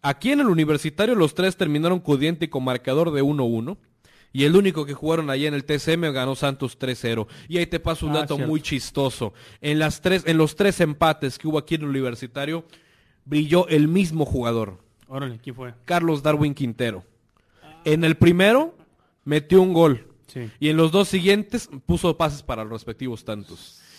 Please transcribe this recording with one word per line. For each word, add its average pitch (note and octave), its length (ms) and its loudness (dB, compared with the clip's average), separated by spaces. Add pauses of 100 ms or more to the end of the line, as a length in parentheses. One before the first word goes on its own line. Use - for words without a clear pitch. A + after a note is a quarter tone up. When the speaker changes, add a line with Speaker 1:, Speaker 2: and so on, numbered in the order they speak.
Speaker 1:
Aquí C#3+ 300 -2
en C#4+ 80 2
el C4+ 80 4
Universitario D#3+ 680 0
los D#3+ 200 2
tres F#3 220 0
terminaron E3 420 0
con D3 200 0
idéntico D#3 400 -2
marcador C3 520 -2
de C#3+ 100 0
uno C#3+ 240 0
uno. A#2 320 -4 (560)
Y C3+ 100 0
el D#3+ 140 6
único E3 280 2
que C#3+ 80 -12
jugaron D#3 360 -2
allá C#3 180 -2
en C#3+ 60 -2
el C#3 100 -6
T D3 160 -2
C D#3+ 140 -2
M E3 180 -2
ganó C3 240 -4
Santos C#3 420 -6
tres B2+ 240 -6
cero. A2+ 280 -4 (180)
Y E3+ 100 -6
ahí E3+ 100 -2
te E3+ 120 -6
paso E3 260 -6
un D3 60 -4
Speaker 2:
Ah, D3+ 80 -2
Speaker 1:
dato D3 160 -4
Speaker 2:
cierto. C#3+ 160 -4
Speaker 1:
muy D3+ 80 0
chistoso. C3 760 -4 (280)
En D3+ 180 -2
las D3+ 220 -2
tres, F#3 260 0
en E3 100 2
los D#3 200 2
tres G3+ 240 2
empates D3+ 580 0
que D#3 80 -8
hubo D#3 100 -2
aquí D#3 180 -4
en D3+ 80 -6
el D3 40 -6
Universitario, C3+ 760 -6 (580)
brilló D3+ 460 2
el D3+ 180 6
mismo E3 380 0
jugador. A#2 580 -4 (240)
Speaker 2:
Órale, C3 340 -10
¿quién B2+ 140 -14
fue? B2 180 -14 (120)
Speaker 1:
Carlos E3 360 0
Darwin D3 320 0
Quintero. A#2 520 -6 (800)
En D#3 180 2
el D#3+ 140 4
primero, G3+ 580 4 (480)
metió D3+ 380 4
un F#3 120 4
gol. D#3 340 4 (200)
Speaker 2:
Sí. A#2+ 220 -12 (100)
Speaker 1:
Y D3+ 80 -2
en D#3 80 0
los D#3+ 160 4
dos G3 160 2
siguientes, G3+ 640 0 (160)
puso E3+ 320 0
pases D3 260 -2
para A2 220 -6
los A2 80 -12
respectivos A2+ 500 -10
tantos. G2+ 580 -14 (180)